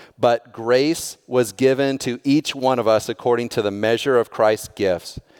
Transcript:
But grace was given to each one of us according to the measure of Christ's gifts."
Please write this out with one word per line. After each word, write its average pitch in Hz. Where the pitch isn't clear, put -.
But 117
grace 127
was 123
given 135
to 123
each 143
one 127
of 107
us 110
according 120
to 120
the 101
measure 113
of 113
Christ's 110
gifts." 92